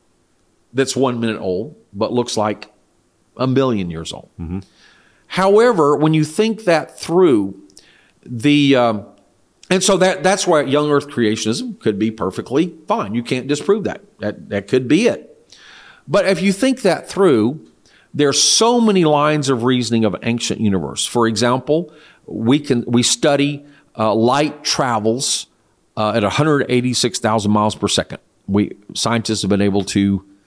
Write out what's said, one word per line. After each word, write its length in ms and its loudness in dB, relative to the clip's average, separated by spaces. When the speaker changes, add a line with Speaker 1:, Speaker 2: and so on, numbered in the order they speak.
Speaker 1:
that's 220 -2
one 240 0
minute 220 -4
old, 340 -6
but 200 -4
looks 240 -2
like 360 -4
a 120 -2
million 420 0
years 220 -10
old. 160 -16
Speaker 2:
Mm-hmm. 220 -8
Speaker 1:
However, 680 4
when 180 2
you 80 4
think 420 -2
that 340 0
through, 600 2
the, 520 2
um, 300 2
and 140 2
so 140 4
that, 260 2
that's 240 0
why 160 4
young 280 0
earth 180 0
creationism 720 -2
could 180 0
be 140 -2
perfectly 640 -4
fine. 280 -4
You 100 -4
can't 240 -6
disprove 360 -2
that. 180 -8
That, 300 -8
that 180 -4
could 180 0
be 220 2
it. 440 -8
But 200 2
if 140 0
you 120 2
think 300 -2
that 260 -2
through, 580 2
there's 280 0
so 400 2
many 240 4
lines 440 2
of 160 0
reasoning 400 0
of 180 0
ancient 380 -4
universe. 440 -2
For 220 0
example, 640 -2
we 340 0
can, 260 -2
we 160 2
study, 600 0
uh, 160 0
light 480 0
travels, 840 -2
uh, 180 0
at 80 0
a 80 0
hundred 380 0
eighty-six 500 -2
thousand 320 0
miles 240 0
per 140 -4
second. 320 -6
We, 300 -2
scientists 480 -2
have 60 -4
been 140 2
able 240 0
to, 380 0